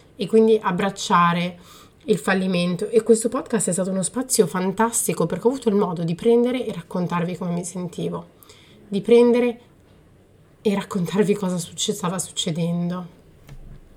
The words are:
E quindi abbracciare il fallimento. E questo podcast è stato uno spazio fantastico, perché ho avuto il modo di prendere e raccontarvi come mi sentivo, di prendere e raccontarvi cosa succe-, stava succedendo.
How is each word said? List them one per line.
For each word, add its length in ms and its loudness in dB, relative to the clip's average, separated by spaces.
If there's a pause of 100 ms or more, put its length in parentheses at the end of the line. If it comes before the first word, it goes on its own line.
(160)
E 100 -6
quindi 340 4
abbracciare 960 0 (460)
il 140 2
fallimento. 720 0
E 140 2
questo 260 4
podcast 400 -2
è 40 2
stato 180 -2
uno 120 -2
spazio 440 0
fantastico, 800 0
perché 200 -2
ho 40 2
avuto 180 -2
il 60 4
modo 280 0
di 120 -2
prendere 500 2
e 80 -6
raccontarvi 640 -4
come 160 -6
mi 120 -4
sentivo, 640 -8 (600)
di 140 -4
prendere 580 4 (1000)
e 120 0
raccontarvi 600 0
cosa 240 -4
succe-, 340 -6
stava 260 -4
succedendo. 960 -4 (840)